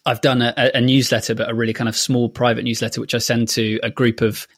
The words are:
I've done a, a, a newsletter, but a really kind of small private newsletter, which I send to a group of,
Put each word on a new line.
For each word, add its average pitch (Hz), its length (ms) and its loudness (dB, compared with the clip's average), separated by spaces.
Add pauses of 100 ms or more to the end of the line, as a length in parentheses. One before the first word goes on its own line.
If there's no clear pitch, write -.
I've 117 160 -2
done 127 200 2
a, 120 160 2
a, 131 200 2
a 120 40 2
newsletter, 127 540 2
but 113 140 -4
a 117 40 -4
really 113 200 0
kind 113 160 -2
of 107 60 -6
small 120 340 0
private 120 340 0
newsletter, 113 380 -4
which - 140 -6
I - 40 0
send 117 300 0
to 110 340 -2
a 113 60 -2
group 117 320 0
of, 110 260 -2 (100)